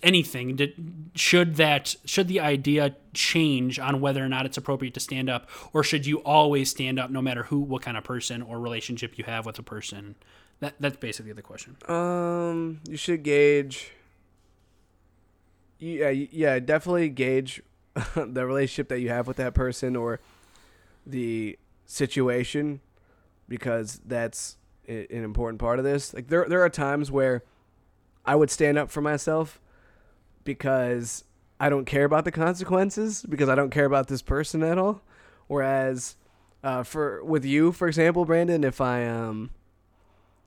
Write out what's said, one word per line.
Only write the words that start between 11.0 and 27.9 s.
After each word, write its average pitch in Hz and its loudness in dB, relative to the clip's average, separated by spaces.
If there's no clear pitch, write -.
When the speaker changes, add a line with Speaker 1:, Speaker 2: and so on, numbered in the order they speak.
Speaker 1:
the 101 -16
question. - -20
Speaker 2:
Um, 170 -2
you 151 -10
should 160 -2
gauge. 143 4
Yeah, 156 -2
y-, 139 0
yeah, 147 2
definitely 156 2
gauge 131 0
<laughs> - -4
the 127 -2
relationship 139 -2
that 127 -2
you 120 -2
have 120 -2
with 127 -8
that 127 -4
person 127 0
or 117 -4
the 113 -6
situation, 135 -2
because 117 -6
that's 117 -6
i-, 110 -10
an 117 -8
important 113 -4
part 120 2
of 131 0
this. 139 0
Like, 120 -12
there, 165 4
there 180 4
are 170 8
times 143 -2
where 131 2